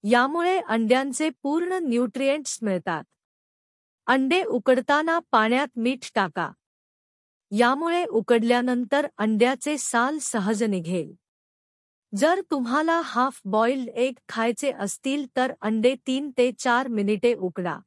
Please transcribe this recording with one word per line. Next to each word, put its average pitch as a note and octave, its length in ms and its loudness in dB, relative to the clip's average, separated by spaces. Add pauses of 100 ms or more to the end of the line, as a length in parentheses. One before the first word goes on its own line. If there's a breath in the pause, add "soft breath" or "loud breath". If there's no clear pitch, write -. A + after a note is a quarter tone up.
यामुळे D#4 560 2
अंड्यांचे B3+ 680 0 (120)
पूर्ण E4+ 300 -2
न्यूट्रिएंट्स C4+ 880 -2
मिळतात. F3+ 420 -4 (1000)
अंडे C4+ 380 2
उकडताना D4 760 2 (120)
पाण्यात A#3+ 460 2
मीठ A#3+ 380 -4
टाका. F3+ 380 -2 (1000)
यामुळे D4 540 2
उकडल्यानंतर B3 1040 2 (120)
अंड्याचे A#3+ 600 0
साल C4 400 0
सहज G#3+ 440 -2
निघेल. F3+ 520 -4 (1000)
जर D#4+ 260 2 (100)
तुम्हाला D4+ 540 0
हाफ B3+ 400 -2
बॉइल्ड A3+ 440 0
एग B3+ 240 -2 (160)
खायचे A#3 440 -2
असतील, C4+ 540 -4 (100)
तर B3+ 240 0
अंडे A3 340 2 (120)
तीन C4+ 320 -2
ते B3 140 4
चार B3+ 360 0
मिनिटे G#3+ 460 0
उकडा. F3 520 -6